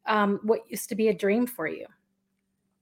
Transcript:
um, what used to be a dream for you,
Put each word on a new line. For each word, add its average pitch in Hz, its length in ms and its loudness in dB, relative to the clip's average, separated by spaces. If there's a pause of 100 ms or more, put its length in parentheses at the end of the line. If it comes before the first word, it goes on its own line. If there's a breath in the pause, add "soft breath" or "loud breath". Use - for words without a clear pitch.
um, 202 360 2
what 214 260 0
used - 200 -10
to 208 80 -6
be 220 120 2
a 202 60 2
dream 208 320 2
for 160 220 -6
you, - 180 -10 (960)